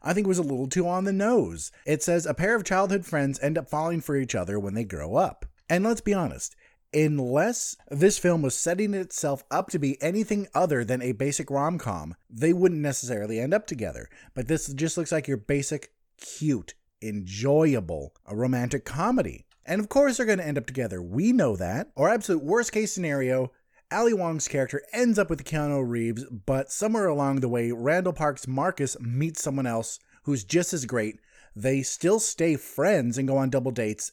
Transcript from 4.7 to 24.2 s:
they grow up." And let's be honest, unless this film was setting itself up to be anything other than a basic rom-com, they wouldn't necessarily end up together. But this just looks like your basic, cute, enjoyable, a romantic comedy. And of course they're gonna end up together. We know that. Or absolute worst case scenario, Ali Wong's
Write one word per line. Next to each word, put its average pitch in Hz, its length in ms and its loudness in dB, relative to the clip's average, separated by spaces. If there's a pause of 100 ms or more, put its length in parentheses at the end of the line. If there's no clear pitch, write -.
they 113 120 -2
grow 87 320 -6
up." - 280 0 (240)
And 180 160 2
let's 226 160 0
be 202 140 0
honest, - 420 -4 (360)
unless 151 840 2 (140)
this 175 280 4
film 170 240 2
was 131 120 0
setting 202 400 0
itself 165 560 -4
up - 200 -2
to 180 80 -2
be 139 220 0
anything 202 540 0
other 147 300 2
than 127 180 -2
a 127 100 0
basic 135 380 -2
rom-com, 131 640 -2 (160)
they 131 220 2
wouldn't 180 280 4
necessarily 113 600 -2
end 139 120 0
up 214 140 0
together. 92 420 -8 (260)
But 123 120 -6
this 151 260 -2
just 156 240 -2
looks 170 140 -2
like 156 160 -2
your 139 100 0
basic, 139 560 -4 (260)
cute, - 560 -2 (280)
enjoyable, 104 1120 0 (120)
a 104 100 -8
romantic 123 480 0
comedy. 175 600 -2 (180)
And 185 160 -2
of 208 80 -4
course 277 280 4
they're 247 100 0
gonna 190 180 2
end 147 140 -2
up - 80 -4
together. 110 360 -4
We 131 300 2
know 143 240 4
that. 92 400 -4
Or 147 120 4
absolute 202 360 0
worst 220 260 2
case 214 220 -2
scenario, 131 580 0 (400)
Ali 226 220 2
Wong's 165 340 -2